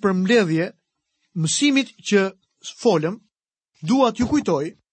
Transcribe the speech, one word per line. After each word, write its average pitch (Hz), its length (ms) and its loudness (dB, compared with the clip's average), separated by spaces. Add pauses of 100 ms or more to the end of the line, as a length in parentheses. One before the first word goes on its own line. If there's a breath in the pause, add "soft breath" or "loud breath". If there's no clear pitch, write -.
përmbledhje 185 640 0 (720)
mësimit 269 560 0 (140)
që 202 160 2 (560)
folëm, 180 400 0 (640)
dua 240 280 2
t'ju 233 200 -2
kujtoj 170 440 -2 (180)